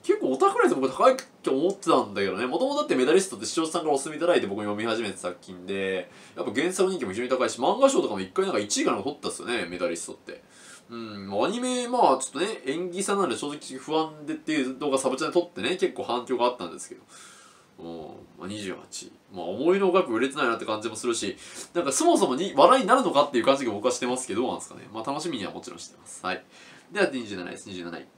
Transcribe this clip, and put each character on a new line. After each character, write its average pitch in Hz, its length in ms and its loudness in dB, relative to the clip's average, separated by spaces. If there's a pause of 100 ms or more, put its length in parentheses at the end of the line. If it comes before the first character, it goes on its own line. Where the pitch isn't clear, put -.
結 - 180 2
構 262 100 2
オ 262 60 0
タ 392 160 6
ク 494 60 0
ラ - 80 6
イ - 20 6
ズ - 60 4
僕 131 140 0
高 247 220 6
い 254 40 2
っ - 20 -
て - 320 -8
思 139 180 2
っ 196 60 0
て - 160 -4
た 135 120 6
ん 104 120 -6
だ 101 80 -2
け 98 60 2
ど 95 100 -2
ね。 123 80 0
も 135 120 -2
と 254 80 2
も 285 100 0
と 294 40 2
だ 294 60 0
っ - 20 -10
て - 80 2
メ 127 80 4
ダ 151 100 6
リ 190 60 8
ス 190 100 0
ト 113 60 -8
っ 101 60 -12
て 113 40 -8
視 - 100 -6
聴 160 100 2
者 156 80 -6
さ 175 60 0
ん - 20 -2
か 156 80 -2
ら 143 40 4
お 135 60 2
勧 160 100 -6
め 151 60 -8
い 147 60 -6
た 170 40 0
だ 180 120 4
い - 20 6
て 110 80 0
僕 101 120 -4
も 107 40 -4
読 104 180 -4
み 117 80 -2
始 113 140 0
め 98 80 -4
た 92 60 -10
作 90 240 -6
品 90 240 -16
で、 95 440 -4 (240)
や - 100 -8
っ - 20 -4
ぱ 117 80 -4
原 160 180 0
作 185 180 2
人 185 80 -2
気 131 60 -4
も 95 80 -4
非 95 60 -6
常 120 60 -4
に 123 60 -6
高 127 160 2
い 110 40 0
し、 117 100 -8
漫 180 180 2
画 269 120 6
賞 240 120 4
と 139 60 -2
か 110 60 -2
も 95 80 -4
一 95 120 -6
回 190 120 0
な 190 60 -2
ん - 20 -2
か 113 60 2
一 262 240 -2
位 - 20 0
か 143 60 4
な 117 40 0
ん 101 40 -4
か - 40 -8
取 143 140 -4
っ - 20 -20
た - 80 -8
っ 85 60 -4
す - 80 -12
よ - 80 -8
ね、 110 200 -2
メ 90 80 -8
ダ 87 120 -2
リ 85 80 -4
ス - 80 -10
ト 85 80 -12
っ - 20 -12
て。 - 260 -16 (480)
う 117 60 -14
ん、 104 340 -10
ま 101 100 0
あ、 131 80 4
ア - 20 0
ニ 240 100 -4
メ、 247 300 -2
ま 233 240 4
あ、 127 40 2
ち - 100 -6
ょ - 20 -12
っ - 20 -14
と 135 80 -6
ね、 220 260 -2
演 175 240 -4
技 190 140 -4
差 202 140 0
な 185 100 2
ん - 20 -2
で 113 60 0
正 147 120 -6
直 143 300 -10
不 151 200 -4
安 151 280 -4
で 151 100 -6
っ - 20 -12
て 156 160 -4
い 139 100 2
う 127 160 -4
動 147 100 -2
画 135 80 2
サ 143 120 0
ブ 131 80 -2
チ 156 80 -2
ャ - 20 -2
ン 156 40 -4
ネ - 40 -8
ル 175 60 6
撮 170 40 -4
っ - 60 -18
て 95 100 -10
ね、 147 140 0
結 180 180 0
構 - 100 -8
反 117 220 -2
響 127 120 -2
が 120 80 4
あ 123 60 4
っ - 60 -10
た 90 80 -8
ん 82 60 -10
で - 80 -12
す - 80 -12
け - 80 -16
ど。 - 60 -20 (800)
う 82 40 -14
ん、 82 560 -14
ま 87 60 -12
あ、 - 20 -8
二 104 120 -8
十 95 140 -6
八。 - 380 -14 (220)
ま 92 80 -8
あ、 82 60 -6
思 139 280 4
い 196 40 2
の 196 80 4
ほ 175 40 4
か 190 80 6
や 170 60 2
っ - 20 -8
ぱ 117 60 -2
売 113 80 2
れ 135 80 2
て 135 80 -8
な 139 80 2
い - 20 4
な 117 80 2
っ 110 40 -8
て 110 40 -6
感 107 180 -2
じ 113 60 -6
も 110 80 -6
す 123 100 -10
る 117 80 0
し、 101 220 -4 (380)
な 175 80 0
ん - 20 -4
か - 80 0
そ 320 140 2
も 339 120 6
そ 196 80 6
も 127 100 0
に 170 200 -2
話 156 140 10
題 262 140 6
に 185 40 -2
な 240 80 8
る 269 60 4
の 180 100 0
か 143 120 4
っ - 80 0
て 123 60 0
い 113 40 4
う - 20 -2
感 135 140 6
じ 135 80 -4
が 110 80 0
僕 104 100 -6
は 123 80 4
し - 80 -4
て 123 80 -2
ま 123 80 0
す - 100 -6
け 95 100 -4
ど、 120 80 0
ど 120 40 0
う 98 40 -2
な 85 40 -4
ん 80 40 -10
で - 40 -10
す - 60 -14
か - 60 -18
ね。 - 180 -18
ま 113 80 -8
あ、 - 20 -10
楽 143 160 -4
し 180 80 -6
み 143 100 -4
に 95 80 -4
は - 60 -6
も 90 80 -12
ち - 100 -14
ろ - 60 -14
ん 85 40 -18
し - 100 -14
て - 80 -20
ま - 100 -20
す。 - 180 -14
は 92 60 -2
い。 - 100 -6 (520)
で 202 80 0
は、 180 100 4
二 120 160 -8
十 98 80 -8
七 87 100 -8
位 87 60 -10
で - 60 -12
す。 - 100 -16
二 95 80 -12
十 90 80 -10
七 85 140 -10
位。 - 100 -16 (100)